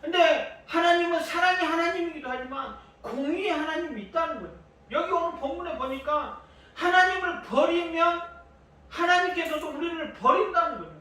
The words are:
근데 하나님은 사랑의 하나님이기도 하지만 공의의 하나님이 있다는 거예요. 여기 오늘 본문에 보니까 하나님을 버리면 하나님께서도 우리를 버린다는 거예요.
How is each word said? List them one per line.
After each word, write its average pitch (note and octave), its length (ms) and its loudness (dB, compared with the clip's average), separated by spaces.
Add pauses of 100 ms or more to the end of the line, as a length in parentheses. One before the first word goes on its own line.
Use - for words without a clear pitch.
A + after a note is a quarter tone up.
근데 E4 640 2
하나님은 E4+ 540 2
사랑의 F4+ 440 2
하나님이기도 E4 640 -2
하지만 B3+ 480 -8 (260)
공의의 D4+ 480 -2
하나님이 D#4 540 -4
있다는 D#4+ 360 -4
거예요. E3 180 -14 (320)
여기 E4 220 -2
오늘 E4+ 260 -2
본문에 E4+ 400 -6
보니까 C4+ 640 -4 (320)
하나님을 F4+ 680 2
버리면 E4+ 800 2 (680)
하나님께서도 E4+ 880 0
우리를 D#4+ 380 -6
버린다는 E4+ 640 2
거예요. - 220 -14